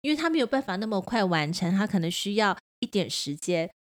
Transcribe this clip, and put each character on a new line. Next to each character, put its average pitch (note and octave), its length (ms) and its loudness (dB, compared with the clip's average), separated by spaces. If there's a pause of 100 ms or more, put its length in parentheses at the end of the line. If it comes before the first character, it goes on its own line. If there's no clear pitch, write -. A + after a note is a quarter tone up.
因 C#4+ 100 -2
为 D4+ 60 2
它 D#4+ 140 0
没 D#4+ 80 2
有 B3 80 2
办 C4+ 160 0
法 F#3 140 -4
那 G#3+ 100 -4
么 G#3 140 0
快 A3 220 0
完 D#3+ 300 2
成， F3 240 0
它 G3+ 100 2
可 G3+ 120 0
能 E3 120 0
需 G3+ 260 -4
要 G3+ 200 2 (240)
一 A#3+ 60 -4
点 F#3 240 0
时 - 260 -4
间， F3 340 0 (180)